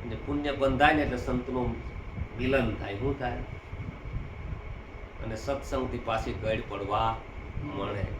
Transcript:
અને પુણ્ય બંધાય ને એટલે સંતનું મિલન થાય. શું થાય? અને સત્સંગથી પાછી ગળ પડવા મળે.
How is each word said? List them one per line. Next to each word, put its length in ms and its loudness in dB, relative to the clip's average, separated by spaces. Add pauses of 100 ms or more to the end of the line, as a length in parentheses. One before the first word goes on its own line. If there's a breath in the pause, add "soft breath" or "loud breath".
અને 120 -4
પુણ્ય 360 0
બંધાય 420 8
ને 80 6
એટલે 160 2
સંતનું 580 0 (640)
મિલન 360 6
થાય. 180 -4
શું 260 0
થાય? 180 -2 (1900)
અને 100 -2
સત્સંગથી 640 -2
પાછી 360 0
ગળ 240 0 (120)
પડવા 480 2 (580)
મળે. 300 -2 (140)